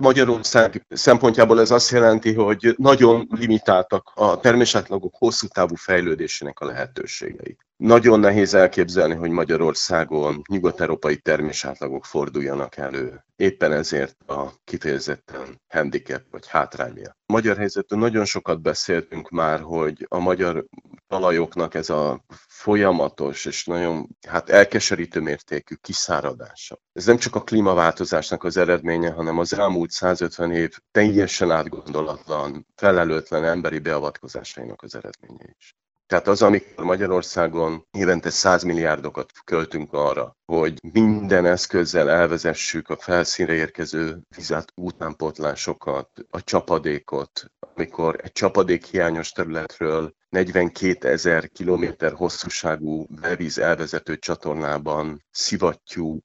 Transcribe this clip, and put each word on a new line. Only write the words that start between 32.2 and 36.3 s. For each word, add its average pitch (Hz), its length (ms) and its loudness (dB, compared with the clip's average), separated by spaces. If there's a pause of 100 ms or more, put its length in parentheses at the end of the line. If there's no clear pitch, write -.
felelőtlen 82 680 0
emberi 82 360 -2
beavatkozásainak 71 1000 -8
az - 140 -18
eredménye - 600 -20
is. - 180 -20 (320)
Tehát 87 200 0
az, 101 140 2